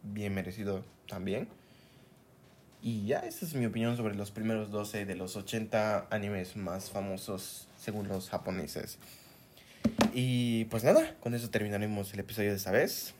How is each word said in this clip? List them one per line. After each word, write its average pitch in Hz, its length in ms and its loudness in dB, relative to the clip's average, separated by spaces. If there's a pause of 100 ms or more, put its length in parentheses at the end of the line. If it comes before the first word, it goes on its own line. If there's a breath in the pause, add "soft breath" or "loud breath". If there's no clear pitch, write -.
bien 104 300 -4
merecido 95 500 -4 (240)
también. 98 400 -2 (1300 loud breath)
Y 110 240 -2
ya, 123 140 2
esa - 260 -8
es 156 100 -6
mi 123 100 2
opinión 113 300 2
sobre 110 200 -2
los 101 160 -4
primeros 110 380 -2
doce 104 360 -2
de 95 100 -4
los 92 220 -6
ochenta 107 720 0
animes 101 480 -2
más 95 340 -6
famosos 98 800 -6 (100)
según 104 300 -4
los 95 200 -4
japoneses. - 680 -6 (1160 loud breath)
Y 123 520 4
pues 113 180 0
nada, 302 380 8
con 120 120 0
eso 117 160 -2
terminaremos 104 640 0
el 101 60 -4
episodio 104 300 0
de 98 80 2
esta 95 140 -2
vez. - 480 2